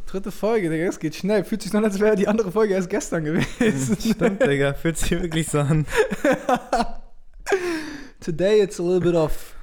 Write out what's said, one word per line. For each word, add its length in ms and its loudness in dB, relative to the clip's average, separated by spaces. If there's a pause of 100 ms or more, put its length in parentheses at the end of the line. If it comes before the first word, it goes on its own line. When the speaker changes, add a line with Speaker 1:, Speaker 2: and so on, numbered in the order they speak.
Speaker 1:
Dritte 260 -6
Folge, 360 0
Digga, 180 0
das 120 -2
geht 160 -4
schnell. 300 0
Fühlt 180 -4
sich 80 -8
so 80 2
an, 60 2
als 160 0
wäre 160 4
die 120 2
andere 240 2
Folge 220 2
erst 160 -2
gestern 340 -2
gewesen. 720 0
Speaker 2:
Stimmt, 440 0
Digga, 320 2
fühlt 240 -2
sich 140 0
wirklich 360 0
so 120 0
an. 260 2 (360)
Speaker 1:
<laughs> 440 0 (1500)
Today 420 2
it's 180 -4
a 20 -4
little 180 2
bit 140 2
of 480 0